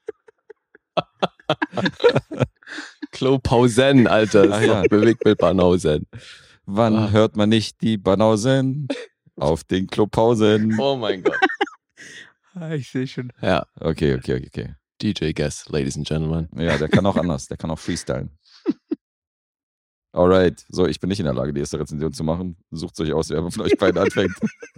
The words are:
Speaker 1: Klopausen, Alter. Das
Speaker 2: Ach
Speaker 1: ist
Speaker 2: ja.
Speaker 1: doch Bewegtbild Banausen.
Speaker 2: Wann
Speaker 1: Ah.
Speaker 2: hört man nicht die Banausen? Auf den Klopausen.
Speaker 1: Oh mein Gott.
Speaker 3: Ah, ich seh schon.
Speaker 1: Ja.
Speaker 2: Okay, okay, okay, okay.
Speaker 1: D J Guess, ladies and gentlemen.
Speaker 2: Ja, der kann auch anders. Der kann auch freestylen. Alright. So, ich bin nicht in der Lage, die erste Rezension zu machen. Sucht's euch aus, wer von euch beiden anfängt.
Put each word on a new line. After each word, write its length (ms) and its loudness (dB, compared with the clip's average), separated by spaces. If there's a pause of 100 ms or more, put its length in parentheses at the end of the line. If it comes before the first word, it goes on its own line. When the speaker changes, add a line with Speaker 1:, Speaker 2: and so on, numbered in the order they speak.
(3250)
Speaker 1:
Klopausen, 960 4
Alter. 400 6
Das 100 2
Speaker 2:
Ach 40 0
Speaker 1:
ist 60 2
Speaker 2:
ja. 160 2
Speaker 1:
doch 60 2
Bewegtbild 500 4
Banausen. 680 2 (580)
Speaker 2:
Wann 320 2
Speaker 1:
Ah. 140 0
Speaker 2:
hört 260 2
man 120 2
nicht 320 0
die 160 0
Banausen? 920 0 (480)
Auf 280 -2
den 220 -2
Klopausen. 920 0
Speaker 1:
Oh 180 -2
mein 260 -6
Gott. 140 -2 (1160)
Speaker 3:
Ah, 180 -10
ich 180 -8
seh 160 -4
schon. 260 -12 (100)
Speaker 1:
Ja. 240 -2 (120)
Speaker 2:
Okay, 360 -2
okay, 220 -6
okay, 120 -10
okay. 260 -12 (280)
Speaker 1:
D 100 0
J 240 -4
Guess, 320 -6
ladies 280 -4
and 120 -8
gentlemen. 480 -4
Speaker 2:
Ja, 220 -2
der 100 -2
kann 160 2
auch 120 0
anders. 320 -4
Der 100 -10
kann 120 -8
auch 80 -8
freestylen. 520 -8 (1800)
Alright. 580 4
So, 160 0
ich 120 -4
bin 100 -6
nicht 120 -2
in 60 -2
der 80 -2
Lage, 180 -4
die 80 -6
erste 180 -6
Rezension 360 -6
zu 100 -8
machen. 320 -4 (140)
Sucht's 300 -12
euch 120 -2
aus, 160 -2
wer 220 -4
von 120 -8
euch 140 2
beiden 240 0
anfängt. 320 0 (460)